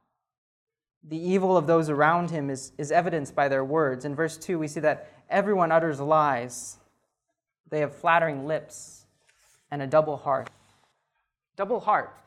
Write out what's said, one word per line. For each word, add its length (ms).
The 120
evil 400
of 120
those 220
around 400
him 200
is, 260
is 140
evidenced 460
by 120
their 160
words. 400
In 120
verse 200
two, 220
we 80
see 140
that 320
everyone 420
utters 300
lies. 760
They 100
have 140
flattering 520
lips 600
and 100
a 60
double 300
heart. 340
Double 240
heart. 380